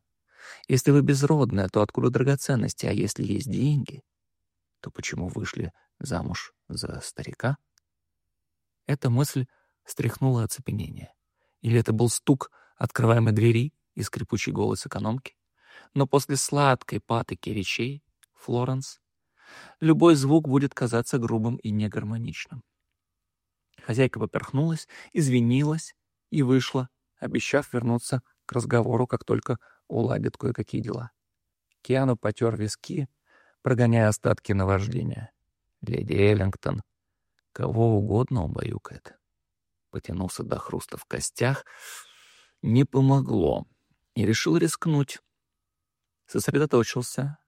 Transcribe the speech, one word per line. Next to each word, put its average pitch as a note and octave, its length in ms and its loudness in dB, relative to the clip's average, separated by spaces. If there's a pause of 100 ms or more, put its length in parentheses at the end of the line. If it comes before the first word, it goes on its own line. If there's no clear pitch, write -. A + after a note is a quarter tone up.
(680)
Если C3+ 240 4
вы C#3+ 100 8
безродная, C3+ 640 2
то G#2+ 140 2
откуда A2+ 280 0
драгоценности? B2+ 760 0
А - 80 0
если G2 300 -2
есть G2+ 280 -4
деньги, C3 520 -2 (760)
то - 100 -16
почему - 380 -8
вышли - 460 -8 (260)
замуж - 540 -8 (160)
за - 320 -10
старика? - 560 -6 (1300)
Эта C#3 240 0
мысль B2+ 380 0 (360)
стряхнула B2 600 0
оцепенение. - 720 -8 (480)
Или A#2 160 2
это A2+ 140 2
был A2+ 160 2
стук - 440 0 (260)
открываемой A#2 560 2
двери A#2 400 2 (220)
и A2 80 -6
скрипучий - 500 -6
голос G#2+ 320 -2
экономки? - 500 -6 (580)
Но C#3 140 2
после C#3 300 2
сладкой C3+ 640 0
патоки - 480 -6
речей A#2 520 -4 (340)
Флоренс B2+ 640 -4 (800)
любой D#3+ 340 8
звук D3 320 4
будет C3+ 260 2
казаться A#2 440 -2
грубым A2+ 400 -2
и A2+ 120 -8
негармоничным. G#2+ 960 -6 (1300)
Хозяйка B2 300 2
поперхнулась, D#3 680 -4 (260)
извинилась C3+ 800 2 (340)
и D3+ 140 2
вышла, B2+ 460 0 (300)
обещав - 540 -2
вернуться A#2+ 480 -2 (240)
к - 60 -14
разговору, A#2+ 560 2
как - 160 -4
только A#2 340 -2 (300)
уладит A2 500 -2
кое-какие A2+ 440 -6
дела. A#2+ 300 -8 (720)
Киану C3 360 0
потёр A2 380 -2
виски, G#2+ 540 -6 (520)
прогоняя A#2 480 4
остатки - 420 0
наваждения. F#2+ 800 -2 (500)
«Леди - 320 -4
Эллингтон G2+ 680 2 (680)
кого A2+ 460 2
угодно G#2+ 460 0
убаюкает». - 720 -10 (720)
Потянулся - 540 -8
до - 160 -4
хруста - 380 -10
в - 80 -18
костях. - 600 -4 (960)
Не A#2+ 220 4
помогло. C3 840 2 (480)
И - 120 -2
решил D#3 320 2
рискнуть. D#3+ 600 0 (1080)
Сосредоточился, C#3 1200 0